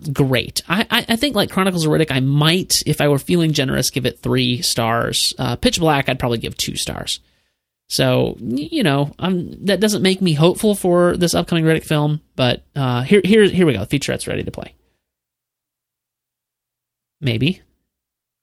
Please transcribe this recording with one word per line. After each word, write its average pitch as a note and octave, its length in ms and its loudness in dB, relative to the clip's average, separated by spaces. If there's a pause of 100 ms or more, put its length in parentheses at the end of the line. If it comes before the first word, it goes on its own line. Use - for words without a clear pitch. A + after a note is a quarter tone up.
(140)
great. C3 560 0
I, G#3 220 0
I, A#3 180 0
I A3+ 60 2
think, C4 200 -2
like, G3 140 0
Chronicles F#3 340 0
of D3+ 80 2
Riddick, D#3 200 2
I C3 80 0
might, D3 640 2
if D3+ 160 0
I D3 60 2
were C#3+ 100 2
feeling E3 360 0
generous, C#3 360 0
give C3 160 -4
it - 140 -2
three B2 420 0
stars. - 800 -2
Uh, B2 160 -2
Pitch B3 240 0
Black, D3+ 300 0
I'd B2+ 100 -4
probably A#2 180 -2
give - 200 -8
two - 180 -6
stars. - 440 -8 (680)
So, B2+ 520 0
y-, C#4+ 320 -6
you D#4 120 -2
know, C#3+ 340 0
I'm, E3+ 480 -6
that F#3 140 0
doesn't G#3 240 0
make F#3+ 180 2
me F3+ 120 2
hopeful F3+ 420 2
for F3 420 2
this F3 160 0
upcoming E3+ 320 0
Riddick D#3+ 200 0
film, D3+ 360 0 (140)
but, B2 260 0 (140)
uh, B2 260 -2
here, G3 240 4
here, G#3+ 200 6
here F3+ 200 2
we D3 80 4
go. F#2+ 100 -2
The A2+ 40 -6
featurette's - 400 -4
ready G#2 160 -6
to - 80 -8
play. - 240 -14 (2500)
Maybe. C3 400 0 (800)